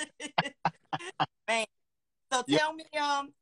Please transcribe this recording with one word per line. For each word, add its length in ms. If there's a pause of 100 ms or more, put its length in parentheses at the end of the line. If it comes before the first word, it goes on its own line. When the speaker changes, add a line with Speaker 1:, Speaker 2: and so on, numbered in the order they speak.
(1500)
Speaker 1:
Man. 180 (640)
So 160
Speaker 2:
Yeah. 120
Speaker 1:
tell 140
me, 100 (160)
um, 420